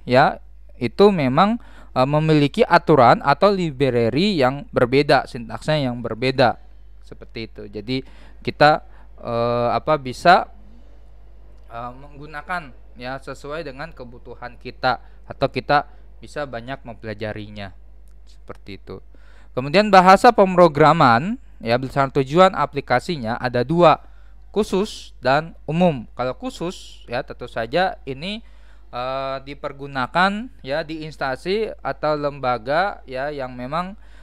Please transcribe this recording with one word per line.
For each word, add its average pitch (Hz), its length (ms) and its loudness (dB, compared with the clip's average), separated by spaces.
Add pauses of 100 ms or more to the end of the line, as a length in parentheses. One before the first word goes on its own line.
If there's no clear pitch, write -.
ya, 131 320 4 (400)
itu 165 320 4
memang, 175 480 2 (360)
eh, 127 120 2
memiliki 151 560 2
aturan 160 600 4
atau 165 280 4
library 143 880 0
yang 135 320 0
berbeda, 131 600 2
sintaksnya 123 600 -4
yang 120 120 -8
berbeda 120 560 0 (440)
seperti - 440 -16
itu. 110 240 -18
Jadi 110 320 -6 (400)
kita, - 400 2 (400)
eh, 120 520 -2
apa, 151 200 -2
bisa, 147 560 2 (1200)
eh, 120 240 -10
menggunakan 147 800 -12 (240)
ya 127 240 -10
sesuai 143 400 -10
dengan 147 320 -14
kebutuhan 120 640 -16
kita, 127 400 -2 (240)
atau - 240 -6
kita 143 400 0 (320)
bisa 143 320 -10
banyak 120 320 -12
mempelajarinya 107 880 -10 (560)
seperti - 480 -18
itu. 95 240 -14 (560)
Kemudian 147 320 2
bahasa 190 480 8
pemrograman 165 1040 4 (220)
ya, 113 160 0
berdasarkan 135 460 -2
tujuan 165 340 4
aplikasinya 131 800 -4
ada 123 260 -2
dua, 156 380 4 (480)
khusus - 720 -4
dan 147 320 0 (160)
umum. 156 480 0
Kalau 127 160 -4
khusus - 720 -12
ya, 120 160 -8
tentu - 260 -12
saja 127 640 -4
ini, 175 320 -10 (500)
eh, 135 460 -8 (100)
dipergunakan 143 1040 -4 (140)
ya 143 180 -6
di 156 240 -12
instansi 156 640 -6 (140)
atau 151 320 -4
lembaga 143 920 -4
ya 131 240 -8
yang 131 240 -10
memang, 151 400 -8 (280)